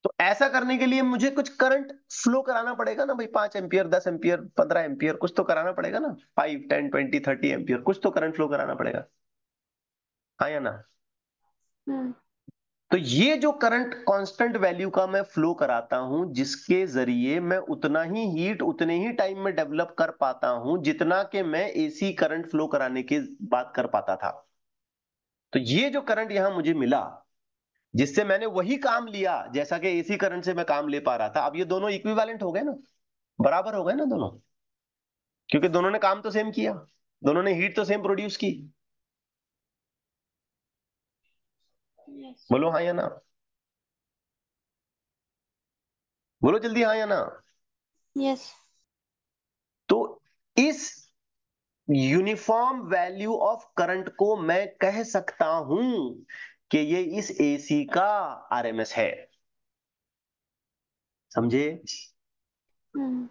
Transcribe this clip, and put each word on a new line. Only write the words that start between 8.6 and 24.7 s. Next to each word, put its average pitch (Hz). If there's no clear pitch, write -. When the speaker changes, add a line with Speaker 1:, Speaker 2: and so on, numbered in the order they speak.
Speaker 1:
पड़ेगा, -
हाँ 139
या 208
ना? 120
Speaker 2:
हम्म। 262
Speaker 1:
तो 180
ये 170
जो 285
करंट 240
कांस्टेंट 196
वैल्यू 185
का 190
मैं 196
फ्लो 165
कराता 127
हूं, 135
जिसके 151
जरिए 127
मैं 175
उतना 160
ही 214
हीट 175
उतने 170
ही 226
टाइम 196
में 196
डेवलप 156
कर 160
पाता 127
हूं 127
जितना 160
कि 196
मैं 170
एसी 156
करंट 160
फ्लो 156
कराने 127
की 147
बात 123
कर 120
पाता 98
था। -